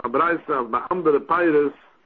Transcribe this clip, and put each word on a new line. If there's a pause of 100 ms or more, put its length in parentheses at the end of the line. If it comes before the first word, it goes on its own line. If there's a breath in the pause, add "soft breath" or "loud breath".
א
ברייתא,
אז
ביי (120)
אנדערע
פירות, (340)